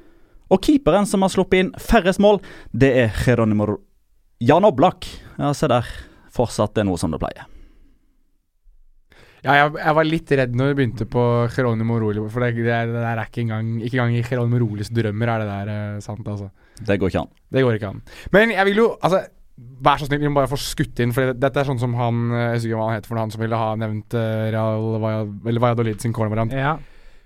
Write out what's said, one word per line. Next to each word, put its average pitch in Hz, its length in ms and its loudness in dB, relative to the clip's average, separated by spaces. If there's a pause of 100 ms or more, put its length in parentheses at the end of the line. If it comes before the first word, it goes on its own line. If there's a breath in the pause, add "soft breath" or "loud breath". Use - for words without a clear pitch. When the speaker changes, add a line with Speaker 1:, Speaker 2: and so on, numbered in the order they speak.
(540 soft breath)
Speaker 1:
Og 190 80 2
keeperen 202 480 2
som 190 160 2
har 185 80 -2
sluppet 185 240 2
inn 185 240 2
færrest 196 400 2
mål, 208 160 6 (320 loud breath)
det 131 320 4
er 110 80 2 (160)
Jeronimo 107 400 2
Ro-, 104 160 -4 (580)
Jan 147 300 4
Oblak. 165 400 2 (300 loud breath)
Ja, 143 180 0
se 151 160 0
der. 120 160 0 (400 loud breath)
Fortsatt - 460 -2
det 107 100 2
er 95 60 2
noe 85 100 -4
som 87 80 -2
det - 140 -6
pleier. - 260 -10 (2000 soft breath)
Speaker 2:
Ja, 139 140 4
jeg, 151 180 2
jeg 156 220 0
var 160 100 2
litt 160 300 -4
redd 123 180 -2
når 139 140 2
vi 143 80 -2
begynte 120 260 -2
på 123 160 -2 (320)
Geronimo 117 480 0
Rulli, 107 220 -2 (100)
for 123 80 -4
det, 120 160 0
det 117 160 0
er, 117 160 -2
det 117 140 -4
der 113 180 -4
er - 80 -8
ikke 120 160 -6
engang, 110 220 -4 (180)
ikke 123 140 -2
engang 120 180 2
i 117 80 0
Geronimo 120 380 0
Rullis 104 260 -4
drømmer 113 400 -2
er 113 140 -2
det 104 80 -4
der, 101 240 -6
eh, 104 260 -8
sant, 107 260 -12
altså. 101 220 -8 (320 soft breath)
Speaker 1:
Det 101 180 0
går 92 140 0
ikke 87 80 0
an. - 80 -10 (240)
Speaker 2:
Det 131 100 4
går 113 140 2
ikke 101 160 -8
an. 110 80 -14 (320 loud breath)
Men 220 180 6
jeg 190 140 2
vil 202 160 2
jo, 226 60 6 (180)
altså, 180 140 2 (680)
vær 143 160 4
så 147 80 -6
snill, 147 100 0
vi 147 80 0
må 143 140 2
bare 131 80 0
få 139 100 -4
skutt - 400 -4
inn, 120 140 0
for 131 160 0
det, 127 100 -4
dette 139 220 0
er 139 80 -2
sånn 127 100 -2
som 123 160 -2
han, 117 280 0 (100)
eh, 120 140 0
jeg 117 100 -2
husker 113 160 -4
ikke 110 80 -2
hva 110 80 0
han 113 80 -2
heter 104 140 -10
for 117 40 -4
noe, 113 120 -2
han 107 100 -8
som 113 80 -2
ville 113 160 -2
ha 110 160 -2
nevnt, 110 400 -6
eh, 110 340 -2
Real 110 380 -2 (160)
Valladolid, 107 420 -4
eller 117 200 2
Valladolid 113 340 0
sin 117 160 -2
cornervariant. 113 400 -2
Speaker 3:
Ja. 143 160 0 (520 soft breath)